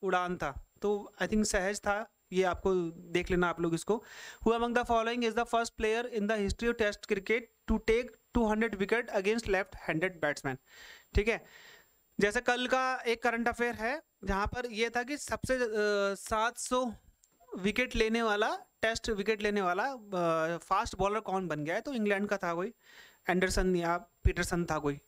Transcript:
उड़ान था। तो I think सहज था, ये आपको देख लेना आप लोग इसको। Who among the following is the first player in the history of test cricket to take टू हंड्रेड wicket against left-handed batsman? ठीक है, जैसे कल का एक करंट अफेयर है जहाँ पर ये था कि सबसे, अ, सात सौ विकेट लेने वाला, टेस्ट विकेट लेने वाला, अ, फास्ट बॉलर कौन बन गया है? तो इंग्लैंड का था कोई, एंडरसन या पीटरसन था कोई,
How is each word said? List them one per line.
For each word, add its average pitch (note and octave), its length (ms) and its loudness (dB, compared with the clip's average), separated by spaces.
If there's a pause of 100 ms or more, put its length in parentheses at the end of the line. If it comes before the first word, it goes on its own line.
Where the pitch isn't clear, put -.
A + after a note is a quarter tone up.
उड़ान F3+ 340 2
था। D3+ 320 -6 (140)
तो G#3 400 -2
I F3+ 40 0
think G#3+ 180 2
सहज G3+ 360 0
था, G#3 340 -2 (180)
ये F#3 120 2
आपको F3+ 300 0 (380)
देख F3 180 -2
लेना F3+ 180 2
आप E3+ 120 -4
लोग E3+ 140 0
इसको। G#3 300 -2 (420)
Who A3+ 100 6
among A#3 180 0
the A#3+ 160 4
following A#3 400 2
is A3 80 -2
the A#3 160 0
first A#3 260 0
player A3+ 220 2 (160)
in G3+ 100 0
the A3 80 2
history G#3+ 360 0
of A#3 100 -4
test G#3 300 -2
cricket A3 340 -2 (240)
to A3 80 2 (120)
take A#3 180 2 (260)
टू A#3 120 4
हंड्रेड G#3+ 300 0
wicket A3 400 0
against G#3 320 0
left-handed F#3 760 -2
batsman? C#3+ 320 -2 (580)
ठीक G#3 140 4
है, G#3 160 0 (760)
जैसे G#3 200 2
कल B3 260 0
का C4 400 0
एक A#3 160 0
करंट A#3 260 0
अफेयर A#3 260 -2
है A#3 280 -4 (220)
जहाँ G3 220 0
पर B3 200 -6
ये A3+ 240 -2
था A#3+ 120 -2
कि C#4 140 -6
सबसे, A#3+ 380 -4
अ, A#3+ 140 0 (460)
सात A3+ 440 -2
सौ B3+ 340 -2 (640)
विकेट G#3+ 380 0
लेने A3 260 2
वाला, A3 340 2 (260)
टेस्ट A3+ 280 -2
विकेट G#3 320 0
लेने G#3 200 2
वाला, F3+ 220 2
अ, F3 720 0
फास्ट G3 400 -2
बॉलर G3+ 240 0
कौन F#3+ 280 -2
बन D3+ 160 -2
गया E3 100 -2
है? A3 60 0
तो D4 120 -6
इंग्लैंड G#3 360 2
का G3+ 80 2
था F3 180 -2
कोई, F#3 180 -4 (580)
एंडरसन F#3 460 4
या E3+ 200 2
पीटरसन F3 680 0
था D#3 140 0
कोई, C#3+ 300 -2